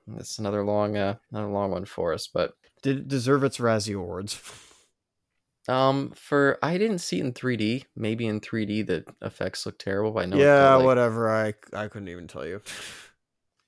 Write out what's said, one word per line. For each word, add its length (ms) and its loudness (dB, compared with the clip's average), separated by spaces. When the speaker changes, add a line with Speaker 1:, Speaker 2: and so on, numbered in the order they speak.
Speaker 1:
It's 220 -12
another 260 -2
long, 320 0
uh, 200 0
another 180 -6
long 220 -2
one 140 -4
for 300 -2
us, 120 -6
but 280 -2
Speaker 2:
Did 160 0
it 100 -10
deserve 360 2
its 140 -2
Razzie 360 0
Awards? 460 -8
Speaker 1:
Um, 460 2
for, 480 2
I 160 0
didn't 200 0
see 220 -4
it 40 -4
in 100 -2
three 220 -2
D. 280 0
Maybe 320 -2
in 140 -2
three 260 -4
D 160 -2
the 220 -2
effects 440 -6
look 120 -12
terrible, 340 -2
but 100 0
I 40 -2
know 100 -2
it 40 6
Speaker 2:
Yeah, 200 8
Speaker 1:
got, 180 8
like 80 6
Speaker 2:
whatever. 440 4
I, 240 0
I 140 -6
couldn't 200 -12
even 180 -14
tell 200 -10
you. 160 -10